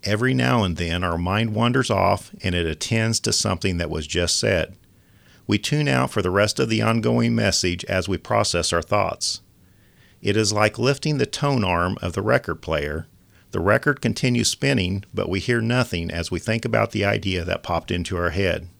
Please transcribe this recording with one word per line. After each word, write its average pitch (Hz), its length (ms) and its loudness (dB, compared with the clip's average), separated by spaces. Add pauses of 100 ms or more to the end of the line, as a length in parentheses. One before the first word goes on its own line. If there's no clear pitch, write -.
Every 107 300 2
now 123 300 2
and 87 160 0
then 87 260 -2
our 85 140 0
mind 104 360 0
wanders 120 360 2
off 95 400 2 (120)
and 90 120 0
it 87 120 0
attends 113 540 0
to 110 140 -2
something 95 420 -2
that 85 140 -4
was 78 160 -4
just 87 340 0
said. 98 340 0 (720)
We 104 120 2
tune 147 300 0
out 127 220 2
for 104 120 -2
the 90 80 0
rest 101 280 2
of 120 120 0
the 113 100 2
ongoing 117 540 2
message 92 500 0
as 92 240 -2
we 92 80 0
process 101 560 0
our 85 100 0
thoughts. - 600 -2 (800)
It 101 160 2
is 107 160 0
like 104 240 2
lifting 135 400 0
the 123 80 2
tone 135 380 0
arm 90 360 0
of 90 140 -4
the 98 80 -2
record 107 400 0
player. 78 460 -4 (420)
The 92 100 -2
record 120 400 2
continues 120 480 0
spinning, 98 640 0
but - 160 -2
we 95 100 0
hear 117 220 0
nothing 113 500 0
as 85 200 -4
we 87 80 -2
think 110 260 -2
about 110 280 0
the 101 120 0
idea 92 400 0
that 90 180 -4
popped - 280 -4
into 90 260 -2
our 87 140 0
head. 87 360 -2 (140)